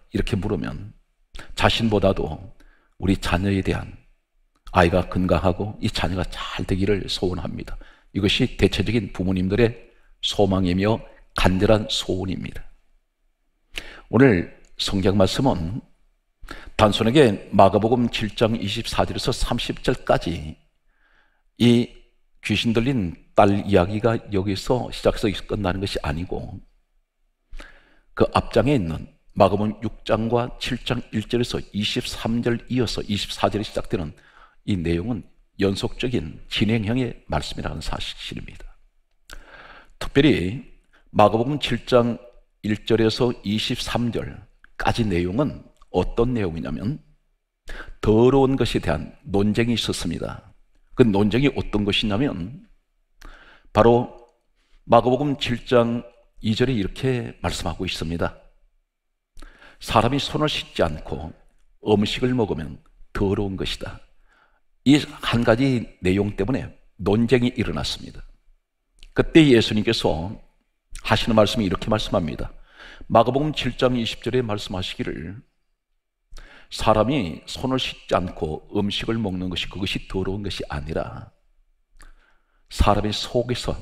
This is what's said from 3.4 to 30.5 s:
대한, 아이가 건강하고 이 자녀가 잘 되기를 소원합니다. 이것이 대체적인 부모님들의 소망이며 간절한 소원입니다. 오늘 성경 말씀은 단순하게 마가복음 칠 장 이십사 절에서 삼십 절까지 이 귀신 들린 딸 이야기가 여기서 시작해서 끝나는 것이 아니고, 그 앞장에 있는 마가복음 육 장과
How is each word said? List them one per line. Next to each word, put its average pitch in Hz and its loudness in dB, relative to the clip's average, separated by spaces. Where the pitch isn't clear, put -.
대한, - -4
아이가 90 4
건강하고 92 0
이 - -2
자녀가 92 -2
잘 - -8
되기를 98 0
소원합니다. - -6
이것이 101 0
대체적인 98 0
부모님들의 95 0
소망이며 95 2
간절한 104 2
소원입니다. - -6
오늘 113 4
성경 98 0
말씀은 98 2
단순하게 110 4
마가복음 104 6
칠 107 -4
장 113 2
이십사 101 -2
절에서 95 -4
삼십 - -4
절까지 110 -2
이 120 4
귀신 110 0
들린 117 0
딸 101 6
이야기가 101 2
여기서 101 -2
시작해서 - 0
끝나는 95 -2
것이 98 -4
아니고, 90 -6
그 - 0
앞장에 117 2
있는 80 -4
마가복음 101 2
육 - -10
장과 117 -2